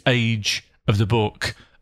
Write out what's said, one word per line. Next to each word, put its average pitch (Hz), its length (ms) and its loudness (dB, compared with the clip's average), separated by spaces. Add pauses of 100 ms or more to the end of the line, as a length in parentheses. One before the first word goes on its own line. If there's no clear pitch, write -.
age 113 580 0 (220)
of 104 120 2
the 110 80 2
book, 107 480 -2 (280)